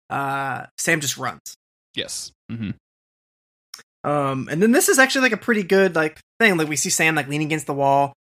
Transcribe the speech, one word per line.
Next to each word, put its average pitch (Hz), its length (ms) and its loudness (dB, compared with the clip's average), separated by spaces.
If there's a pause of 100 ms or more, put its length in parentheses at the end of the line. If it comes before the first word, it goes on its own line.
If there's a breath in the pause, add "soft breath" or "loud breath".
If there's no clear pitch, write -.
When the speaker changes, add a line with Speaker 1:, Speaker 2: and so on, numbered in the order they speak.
Speaker 1:
Uh, 135 580 -6 (120)
Sam 165 220 0
just 135 180 -6
runs. 117 380 -10 (400)
Speaker 2:
Yes. - 340 -10 (220)
Mm-hmm. 113 180 -8 (1400)
Speaker 1:
Um, 135 420 -2
and 156 120 -2
then 226 100 6
this 370 160 4
is 339 100 2
actually, 262 240 2
like, 254 100 2
a 208 40 -2
pretty 214 260 0
good, 190 320 4
like, 156 260 -2 (200)
thing. 208 160 4
Like, 156 120 0
we 151 80 -4
see 180 140 -2
Sam, 160 240 2
like, 139 140 -2
leaning 147 200 -2
against 151 180 -4
the 147 80 -4
wall, 139 380 2 (140)